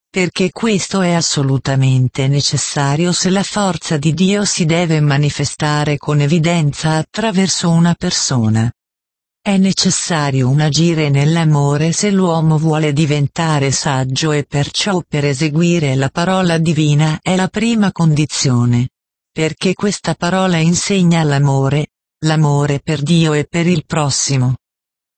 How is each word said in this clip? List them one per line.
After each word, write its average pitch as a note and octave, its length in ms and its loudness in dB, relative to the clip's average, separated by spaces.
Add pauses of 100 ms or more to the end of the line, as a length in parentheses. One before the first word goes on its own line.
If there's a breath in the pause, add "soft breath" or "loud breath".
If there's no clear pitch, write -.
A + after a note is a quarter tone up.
(120)
perché F#3 400 -2
questo G3+ 500 -2
è F3 120 0
assolutamente C3+ 1120 0
necessario C#3+ 840 -2
se F#3 180 -2
la F#3+ 140 0
forza F3 540 -4
di D3 160 0
Dio G3 300 0
si F#3 220 -2
deve D#3+ 340 0
manifestare D3 1000 0
con D3 220 -2
evidenza D#3 800 0
attraverso F#3+ 720 -2
una E3+ 240 2
persona. A#2 800 -2 (680)
È G3 180 -2
necessario D3+ 920 0
un C#3+ 120 0
agire D#3 480 0
nell'amore D3+ 800 2
se G#3 180 -2
l'uomo E3 480 2
vuole D#3 340 0
diventare D3 800 0
saggio C3 600 -2
e D3 120 -2
perciò E3 640 -2
per D3 180 -2
eseguire D3+ 720 0
la C3+ 140 0
parola F3+ 480 0
divina D#3 640 2
è F#3 140 -2
la F#3 120 0
prima G#3+ 440 0
condizione, B2+ 1000 0 (420)
perché D#3+ 440 -4
questa F#3 400 -4
parola F3+ 420 0
insegna E3+ 640 2
l'amore, C#3 680 0 (360)
l'amore C#3+ 540 2
per D3+ 240 -4
Dio D#3+ 300 2
e D3 120 0
per E3+ 220 -2
il F3 180 0
prossimo. C3+ 720 -2 (640)